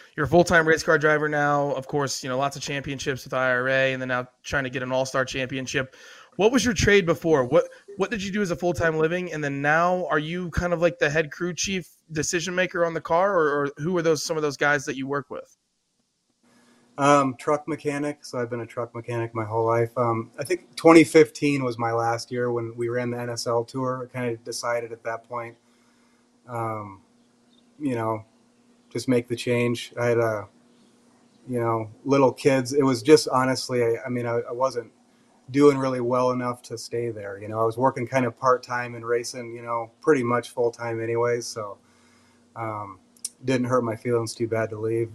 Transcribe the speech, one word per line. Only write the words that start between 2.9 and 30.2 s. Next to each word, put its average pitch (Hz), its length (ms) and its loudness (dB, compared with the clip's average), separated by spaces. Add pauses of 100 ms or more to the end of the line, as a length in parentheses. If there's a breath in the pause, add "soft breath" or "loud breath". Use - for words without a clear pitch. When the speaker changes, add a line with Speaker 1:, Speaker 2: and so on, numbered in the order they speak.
Speaker 1:
with 139 100 -10
I 131 180 2
R 127 180 0
A, 135 240 2
and 131 80 -6
then 127 80 -6
now 127 180 -2 (160)
trying 139 220 -2
to 127 40 -4
get 127 140 -6
an 127 80 -6
all-star 131 320 0
championship. 131 720 -4 (400 loud breath)
What 214 160 4
was 247 140 2
your 240 80 2
trade 202 320 4
before? 160 400 2
What, 160 240 2 (260 loud breath)
what 190 160 -2
did 208 100 -4
you 196 80 -8
do 208 120 -2
as 180 100 -2
a 170 60 -4
full-time 170 400 0
living? 170 340 0
And 151 100 -6
then 139 200 -4
now, 170 460 2
are 151 120 2
you 170 300 -6
kind 175 240 0
of 165 80 0
like 175 180 2
the 156 100 2
head 151 220 0
crew 175 220 -6
chief 190 340 -4 (240)
decision 160 420 -2
maker 180 300 0
on 165 100 0
the 160 60 -4
car, 185 340 2
or, 147 280 2
or 143 160 0
who 170 200 -2
are 170 40 2
those, 160 200 2
some 165 140 -4
of 156 80 -2
those 143 140 -2
guys 143 260 2
that 135 140 -6
you 135 100 -6
work 139 220 -6
with? 71 260 -12 (1400 soft breath)
Speaker 2:
Um, 139 380 4
truck 151 340 -2
mechanic. 147 560 -6
So 131 120 -10
I've 120 120 -4
been 120 100 -6
a 117 60 -8
truck 117 280 -10
mechanic 117 400 -6
my 110 120 -4
whole 113 200 -2
life. 117 320 0
Um, 113 400 -2
I 147 60 -8
think - 320 -6
twenty 165 280 10
fifteen 147 600 4
was 120 140 -4
my 117 140 -2
last 117 400 -2
year 123 200 -2
when 117 240 -4
we 120 120 -4
ran 120 240 -4
the 120 80 -8
N 120 100 -8
S 117 180 -6
L 117 180 0
tour. 127 440 -6
I 131 80 -10
kinda 120 200 -4
decided 120 560 -6
at 110 100 -16
that 113 240 -8
point, 117 300 -10 (880 soft breath)
um, 110 540 -8 (800)
you 135 160 -4
know, 110 280 -4 (640)
just 117 200 -6
make 123 180 2
the 120 80 -4
change. 120 640 -2
I 120 60 -2
had 120 140 2
a, 107 280 0 (1000)